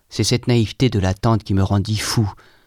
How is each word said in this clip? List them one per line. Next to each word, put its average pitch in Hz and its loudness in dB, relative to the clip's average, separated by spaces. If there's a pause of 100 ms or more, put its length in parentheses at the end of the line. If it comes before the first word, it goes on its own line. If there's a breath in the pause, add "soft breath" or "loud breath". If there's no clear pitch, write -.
C'est - -4
cette 123 -2
naïveté 120 2
de 107 0
l'attente 95 0
qui - -4
me 98 2
rendit 101 0
fou, 104 -2 (380 soft breath)